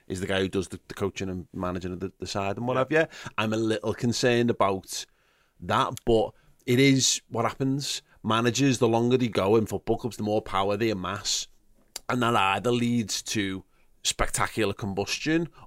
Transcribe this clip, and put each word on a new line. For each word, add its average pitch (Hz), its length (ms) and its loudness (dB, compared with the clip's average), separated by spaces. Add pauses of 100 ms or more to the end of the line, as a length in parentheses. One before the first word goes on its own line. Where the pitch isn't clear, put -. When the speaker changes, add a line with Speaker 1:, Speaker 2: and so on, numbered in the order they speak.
Speaker 1:
is 95 140 -6
the 95 60 -4
guy 95 120 0
who 98 80 2
does 92 200 -2
the, 92 200 -12
the - 60 -14
coaching 98 360 -4
and 92 240 -8
managing 90 400 -6
of 87 80 -8
the, 95 180 -6
the 92 80 -10
side 98 300 -4
and 117 100 -6
what 127 80 0
Speaker 2:
Yeah. 131 40 2
Speaker 1:
have 131 120 0
you. 156 140 4 (340)
I'm 110 140 0
a 110 40 0
little 110 380 0
concerned 120 560 2
about 98 540 -2 (560)
that, 104 320 0 (120)
but 113 260 4 (360)
it 123 120 4
is 135 500 4
what 113 160 0
happens. 135 580 -4 (220)
Managers, 120 520 2
the 123 100 4
longer 117 300 4
they 123 120 0
go 98 260 4
in 113 100 4
football 107 320 -2
clubs, 113 200 -6
the 107 60 -6
more 104 180 0
power 98 360 -2
they 113 140 0
amass, 95 560 -4 (600)
and 123 140 0
that 117 140 4
either 98 360 2
leads 120 520 0
to 95 400 -4 (400)
spectacular 101 720 0
combustion, 113 760 -2 (200)